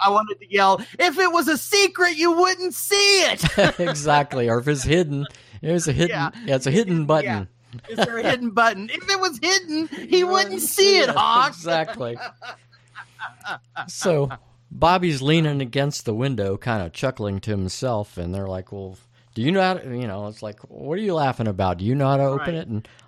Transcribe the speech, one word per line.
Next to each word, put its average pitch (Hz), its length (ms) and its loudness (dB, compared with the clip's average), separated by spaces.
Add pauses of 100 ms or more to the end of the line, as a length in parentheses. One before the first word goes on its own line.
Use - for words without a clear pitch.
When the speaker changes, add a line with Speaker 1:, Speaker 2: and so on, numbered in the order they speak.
Speaker 1:
I 196 40 6
wanted 208 300 0
to 185 120 -10
yell, 190 280 4 (180)
"If 339 200 2
it 359 140 2
was 339 160 2
a 311 80 2
secret, 370 640 2
you 339 140 4
wouldn't 359 420 0
see 403 560 4
it!" 185 140 -2 (340)
Speaker 2:
<laughs> - 20 -4
Exactly. 147 720 2
Or 117 80 2
if 123 100 -4
it's 143 140 0
hidden, 143 420 0 (380)
it's 160 260 -2
a 147 40 0
hidden, 160 180 2
Speaker 1:
Yeah. 165 200 -4 (140)
Speaker 2:
yeah, 139 120 2
it's 131 100 -6
a 135 60 2
hidden 180 300 2
Speaker 1:
Yeah. 147 40 -2
Speaker 2:
button. 156 420 0 (400)
Speaker 1:
Is 226 80 -12
there 226 220 -2
a 226 60 -4
hidden 247 260 -2
button? 196 420 0
If 349 160 -6
it 392 120 0
was 349 200 -2
hidden, 330 460 0
he - 320 0
Speaker 2:
You 359 80 4
Speaker 1:
wouldn't 381 240 2
Speaker 2:
wouldn't 381 100 -6
Speaker 1:
see - 220 0
Speaker 2:
see 392 160 6
Speaker 1:
it, 285 100 4
Speaker 2:
it. 143 80 -2
Speaker 1:
Hawk. 233 340 4
Speaker 2:
Exactly. 160 680 -4 (1700)
So 156 400 0 (420)
Bobby's 165 520 2
leaning 151 380 2
against 139 440 -2
the 113 100 -2
window, 107 420 -2
kinda 104 340 -4
chuckling 101 500 -4
to 110 100 -6
himself, 104 680 -4
and 87 160 -6
they're 98 140 -6
like, 92 240 -10
"Well, 95 240 -12 (380)
do 110 80 -4
you 135 100 2
know 196 100 2
how 185 120 0
to," 170 140 -10 (100)
you 123 80 -6
know, 104 220 -8
it's 107 140 -14
like, 107 180 -12 (100)
"What 143 280 -8
are 214 40 -6
you 202 120 -2
laughing 131 340 0
about? 92 300 0
Do 92 60 -6
you 117 100 0
know 139 140 2
how 139 100 2
to 139 60 2
open 139 300 -2
Speaker 1:
Right. 160 80 -6
Speaker 2:
it?" - 60 -14
And 107 200 -6 (200)